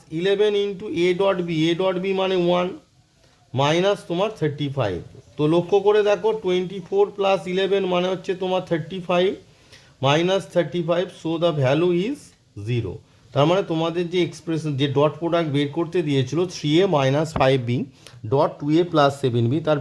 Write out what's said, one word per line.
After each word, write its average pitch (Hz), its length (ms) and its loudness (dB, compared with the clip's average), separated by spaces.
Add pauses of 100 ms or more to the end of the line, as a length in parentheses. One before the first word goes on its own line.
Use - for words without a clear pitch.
(180)
ইলেভেন 202 340 2 (120)
into 202 220 -8 (180)
A - 20 4 (140)
dot 196 180 2 (100)
B, - 20 -4 (180)
A - 20 2 (120)
dot 185 200 0
B - 20 -4 (160)
মানে 190 160 0 (100)
ওয়ান, 175 200 2 (920)
মাইনাস 175 380 2 (120)
তোমার 185 280 -2
থার্টি 143 300 -4 (100)
ফাইভ। 101 200 -2 (380)
তো 147 60 -4 (120)
লক্ষ্য 175 320 2
করে 208 220 4
দেখো 202 220 0 (140)
টোয়েন্টি 185 440 -2
ফোর 196 160 2 (120)
plus 196 240 2 (120)
eleven 190 300 0 (120)
মানে 180 180 2
হচ্ছে 185 200 -4 (100)
তোমার 185 280 0
থার্টি 170 280 -4 (100)
ফাইভ, 185 200 2 (760)
মাইনাস 170 360 2 (120)
থার্টি 175 340 0
ফাইভ, 175 160 0 (180)
so 160 80 -4 (120)
the 170 80 2 (120)
value 156 320 2 (140)
is 285 100 -6 (500)
zero। 110 260 -2 (400)
তার 139 160 4
মানে 190 120 2 (100)
তোমাদের 165 400 -2
যে 185 60 0 (100)
এক্সপ্রেশন, 156 420 -6 (100)
যে 143 60 2 (100)
ডট 147 240 4
প্রোডাক্ট 170 360 0
বের 143 120 0 (100)
করতে 170 200 -2 (100)
দিয়েছিল 139 300 0 (160)
থ্রি - 160 -4 (120)
এ - 20 2 (120)
মাইনাস 139 320 2 (120)
ফাইভ 135 160 4 (120)
বি 120 100 0 (540)
dot 151 180 2 (100)
টু 147 60 -8 (120)
এ 175 40 4 (100)
plus 143 200 4 (100)
সেভেন 120 280 2
বি, 143 160 0
তার 151 140 2